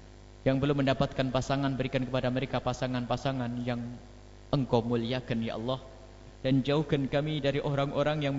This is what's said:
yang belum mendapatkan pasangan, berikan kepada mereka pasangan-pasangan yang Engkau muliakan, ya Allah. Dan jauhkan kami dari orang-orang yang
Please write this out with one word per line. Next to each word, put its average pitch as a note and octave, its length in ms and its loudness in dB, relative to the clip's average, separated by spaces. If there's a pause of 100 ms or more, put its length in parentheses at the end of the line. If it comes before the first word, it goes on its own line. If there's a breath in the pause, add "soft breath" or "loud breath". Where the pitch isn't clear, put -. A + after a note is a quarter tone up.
(480)
yang C3+ 100 4
belum C#3 300 4
mendapatkan C3+ 480 2
pasangan, C3+ 400 0
berikan C3 320 0
kepada B2 240 0
mereka C3 320 -2
pasangan-pasangan B2 1040 -2
yang A#2+ 160 -2 (720)
Engkau B2+ 240 4
muliakan, A#2 640 0
ya A2+ 160 -4
Allah. B2+ 240 -4 (560)
Dan C3 240 4
jauhkan C#3+ 480 2
kami D3+ 320 0
dari C#3 160 2
orang-orang C#3+ 640 0
yang C#3 160 0